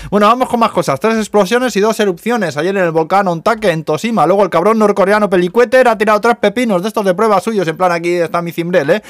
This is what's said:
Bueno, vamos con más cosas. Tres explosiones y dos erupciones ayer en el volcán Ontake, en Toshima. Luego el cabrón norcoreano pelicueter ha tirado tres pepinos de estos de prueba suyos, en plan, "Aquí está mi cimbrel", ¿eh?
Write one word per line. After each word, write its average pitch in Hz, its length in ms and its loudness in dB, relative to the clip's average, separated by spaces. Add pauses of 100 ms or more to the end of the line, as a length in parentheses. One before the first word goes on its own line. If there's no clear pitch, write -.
(120)
Bueno, 208 160 2
vamos 247 200 2
con 233 120 -2
más 226 100 2
cosas. 156 300 -2
Tres 226 160 -2
explosiones 220 600 -2
y 190 40 0
dos 214 200 0
erupciones 196 580 -2
ayer 190 200 -2
en 190 60 0
el 170 80 -2
volcán 170 360 0
Ontake, 202 440 -2
en 160 120 -4
Toshima. 170 440 0
Luego 196 160 4
el 180 80 -2
cabrón 202 260 2
norcoreano 202 500 2
pelicueter 220 600 2
ha 220 100 2
tirado 214 240 0
tres 233 160 2
pepinos 208 460 0
de 220 60 -2
estos 214 140 -4
de 185 120 2
prueba 208 260 2
suyos, 202 260 -2
en 156 100 -6
plan, 180 140 2
"Aquí 170 220 -2
está 170 300 -2
mi 170 80 -8
cimbrel", 165 400 -2
¿eh? 208 180 0